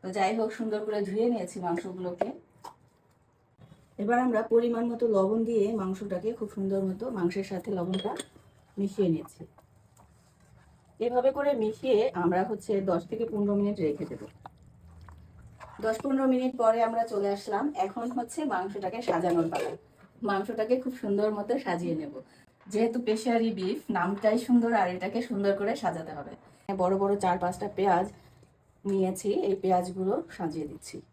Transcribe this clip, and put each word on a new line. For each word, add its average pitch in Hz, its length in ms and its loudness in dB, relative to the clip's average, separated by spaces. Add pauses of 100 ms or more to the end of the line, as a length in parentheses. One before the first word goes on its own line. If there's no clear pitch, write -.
তো 180 100 -8
যাই 196 240 2
হোক, 220 160 0
সুন্দর 214 320 -4
করে 208 180 -2
ধুয়ে 214 280 2
নিয়েছি 196 300 -4
মাংসগুলোকে। 180 720 -4 (1700)
এবার 233 200 2
আমরা 240 240 2
পরিমাণ 233 460 2
মতো 233 200 0
লবণ 214 360 4
দিয়ে 220 280 2
মাংসটাকে 190 600 -4
খুব 214 220 -8
সুন্দর 196 280 -2
মতো 190 280 -4
মাংসের 190 340 -2
সাথে 190 260 -6
লবণটা 190 460 -2 (640)
মিশিয়ে 196 300 0
নিয়েছি। - 380 -2 (1500)
এভাবে 247 340 4
করে 285 200 2
মিশিয়ে 220 640 2
আমরা 180 280 2
হচ্ছে 202 380 -2
দশ - 260 0
থেকে 226 180 -4
পনেরো 202 300 0
মিনিট 202 260 0
রেখে 151 240 0
দেব। - 140 -10 (1600)
দশ 220 220 0
পনেরো 269 240 2
মিনিট 254 300 2
পরে 226 260 4
আমরা 226 240 0
চলে 202 220 -2
আসলাম। 202 480 -2
এখন 233 340 -4
হচ্ছে 247 340 -4
মাংসটাকে 202 580 -4
সাজানোর 170 460 2
পালা। 466 220 -2 (520)
মাংসটাকে 220 580 0
খুব 254 160 -6
সুন্দর 208 340 2
মতো 214 280 -2
সাজিয়ে 175 360 -2
নেব। 147 260 -8 (460)
যেহেতু 226 360 0
পেশোয়ারি 226 480 2
বিফ, 190 280 -2 (120)
নামটাই 202 480 2
সুন্দর, 233 340 4
আর 196 160 4
এটাকে 185 340 -4
সুন্দর 202 340 0
করে 208 200 -2
সাজাতে 165 360 -4
হবে। 151 180 -12 (460)
বড় 185 220 2
বড় 196 180 2
চার 185 220 2
পাঁচটা 185 380 -4
পেঁয়াজ 190 300 4 (800)
নিয়েছি, 196 480 0
এই 247 240 2
পেঁয়াজগুলো 185 680 0 (140)
সাজিয়ে 160 320 -4
দিচ্ছি। - 320 -14 (120)